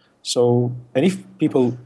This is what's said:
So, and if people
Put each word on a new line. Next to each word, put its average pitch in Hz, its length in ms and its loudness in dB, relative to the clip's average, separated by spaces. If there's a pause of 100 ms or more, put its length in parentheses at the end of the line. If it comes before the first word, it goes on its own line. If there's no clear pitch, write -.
(220)
So, 123 520 0 (200)
and 143 100 2
if 185 180 0 (140)
people 131 500 0